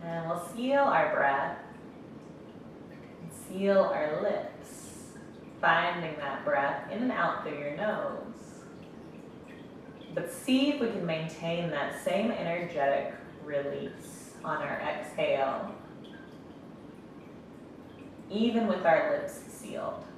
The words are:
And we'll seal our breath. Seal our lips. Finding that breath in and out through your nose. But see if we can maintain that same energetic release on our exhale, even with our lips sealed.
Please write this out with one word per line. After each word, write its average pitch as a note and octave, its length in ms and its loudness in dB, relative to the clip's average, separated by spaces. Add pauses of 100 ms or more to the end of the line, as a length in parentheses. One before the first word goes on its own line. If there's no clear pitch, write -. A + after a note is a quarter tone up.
And E3 240 -4
we'll F3 180 0 (100)
seal C4 260 4
our - 320 6
breath. - 440 4 (1900)
Seal G3 320 6 (140)
our D3+ 280 2
lips. - 920 -4 (480)
Finding E3+ 580 4
that - 260 -4
breath C#3+ 480 2
in A3 120 0
and B3+ 80 4
out F3 320 2
through D3 160 -4
your C#3+ 180 -4
nose. G#3+ 400 0 (2000)
But F3 180 0
see C4+ 400 4
if - 100 2
we A#3 60 4
can G3+ 180 0
maintain E3 640 0
that C#3+ 340 -2
same G#3 280 4
energetic E3+ 840 2 (320)
release - 880 -4 (100)
on - 140 0
our - 220 0
exhale, - 960 2 (2500)
even A3 380 4
with F#3 180 2
our D3+ 340 8
lips - 280 -4
sealed. - 560 -6 (140)